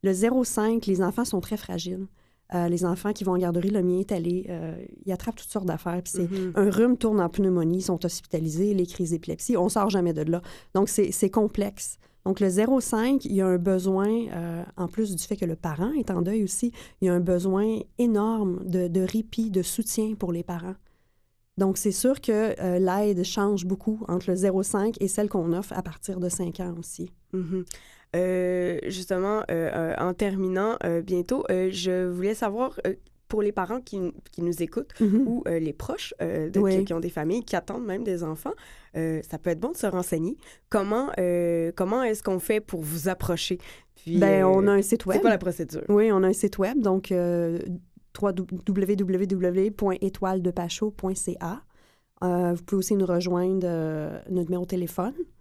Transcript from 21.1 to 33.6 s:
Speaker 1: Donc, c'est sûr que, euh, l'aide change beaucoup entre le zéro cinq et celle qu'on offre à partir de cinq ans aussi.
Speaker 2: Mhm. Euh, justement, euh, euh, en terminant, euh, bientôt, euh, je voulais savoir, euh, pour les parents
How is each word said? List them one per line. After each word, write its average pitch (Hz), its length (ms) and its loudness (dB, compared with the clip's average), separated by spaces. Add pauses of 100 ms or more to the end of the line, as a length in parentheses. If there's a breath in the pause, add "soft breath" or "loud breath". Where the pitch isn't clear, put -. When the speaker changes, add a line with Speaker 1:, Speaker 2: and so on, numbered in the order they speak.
Speaker 1:
Donc, 190 200 2
c'est 202 160 0
sûr 262 280 2
que, 214 400 2
euh, 180 180 0
l'aide 190 460 2
change 196 400 0
beaucoup 208 440 -2
entre 175 220 -2
le 180 60 2
zéro 190 260 2
cinq 214 380 0
et 196 80 0
celle 208 200 0
qu'on 170 240 0
offre 190 220 -4
à 180 80 -4
partir 180 380 -8
de 175 80 -2
cinq 175 320 -6
ans 175 180 -6
aussi. - 320 -12 (220)
Speaker 2:
Mhm. 185 320 -4 (520 loud breath)
Euh, 180 680 0
justement, 190 640 -2
euh, 165 240 0
euh, 165 240 -2
en 180 160 0
terminant, 190 680 0
euh, 170 180 0
bientôt, 180 480 0
euh, 185 200 2
je 185 380 0
voulais 185 260 -2
savoir, 226 520 -2
euh, 190 80 0 (340)
pour 214 140 0
les 208 100 2
parents 208 300 -2